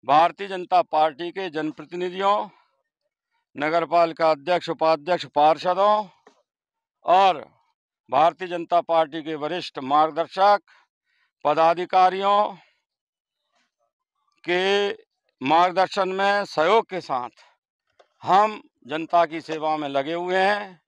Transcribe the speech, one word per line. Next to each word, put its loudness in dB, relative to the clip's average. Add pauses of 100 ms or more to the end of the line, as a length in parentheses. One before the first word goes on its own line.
भारतीय 2
जनता 0
पार्टी -2
के -8
जनप्रतिनिधियों, -6 (1080)
नगरपालिका 0
अध्यक्ष, -2
उपाध्यक्ष, -2
पार्षदों 2 (960)
और 4 (680)
भारतीय 0
जनता -2
पार्टी -2
के -8
वरिष्ठ -8
मार्गदर्शक 2 (840)
पदाधिकारियों 2 (2000)
के 0 (520)
मार्गदर्शन 0
में, -2
सहयोग 0
के -10
साथ -8 (920)
हम 2 (260)
जनता 0
की -10
सेवा -4
में -6
लगे -4
हुए -4
हैं। -2